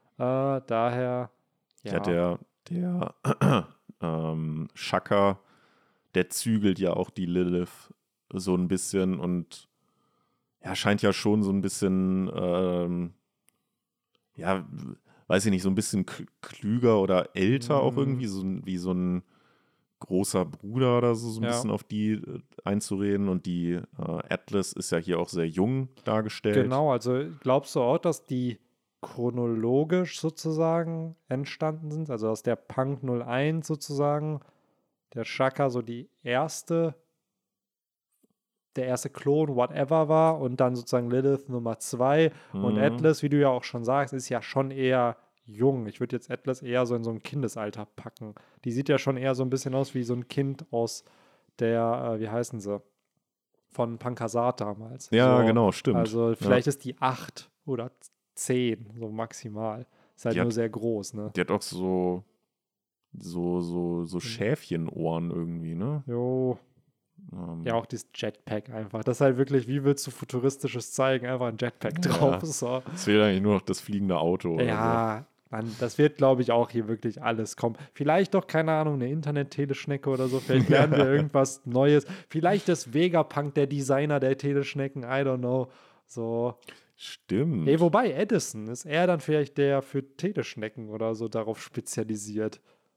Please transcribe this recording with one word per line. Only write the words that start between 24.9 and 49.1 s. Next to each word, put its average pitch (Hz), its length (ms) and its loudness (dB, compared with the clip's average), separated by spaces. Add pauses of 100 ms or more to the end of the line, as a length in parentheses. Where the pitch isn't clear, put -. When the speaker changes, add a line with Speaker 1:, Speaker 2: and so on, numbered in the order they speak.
Speaker 2:
ja 85 60 2
hier 85 220 0
auch 87 100 -2
sehr 85 180 -2
jung 123 420 0 (140)
dargestellt. 107 600 0
Speaker 1:
Genau, 139 280 2
also 123 320 0 (160)
glaubst 139 360 0
du 139 60 2
auch, 127 160 4
dass 170 280 -2
die 123 340 -4 (420)
chronologisch 123 1160 0
sozusagen 165 960 -2 (140)
entstanden 156 640 -4
sind? 151 180 -6
Also 110 180 -2
dass 110 160 -2
der 117 120 0
Punk 131 480 -4
null 123 200 -2
eins 143 440 -2
sozusagen, 147 720 -2 (720)
der 117 120 -6
Shaka 131 440 0
so 123 120 -2
die 120 280 -10 (140)
erste, 156 720 0 (1800)
der 127 120 -4
erste 127 220 -2
Klon, 143 460 2
whatever 147 540 2
war 160 300 4
und 127 200 -2
dann 127 160 4
sozusagen 120 360 -2
Lilith 135 360 2
Nummer 120 320 -4
zwei 143 520 2 (220)
und 104 220 0
Speaker 2:
Mhm. 107 60 2
Speaker 1:
Atlas, 143 400 2
wie 147 80 0
du 147 100 4
ja 143 100 6
auch 127 140 0
schon 120 200 -8
sagst, 135 300 0
ist 127 160 -8
ja 120 120 -2
schon 135 300 -2
eher 127 440 2 (300)
jung. 117 420 2
Ich - 120 -12
würd 131 140 -4
jetzt 127 180 -6
Atlas 127 320 -6
eher 123 220 0
so 120 100 -2
in 117 80 -2
so 113 80 -4
ein 110 100 -8
Kindesalter 110 640 -6
packen. - 480 -18 (320)
Die 120 60 -4
sieht 135 180 -2
ja 139 80 6
schon 135 200 0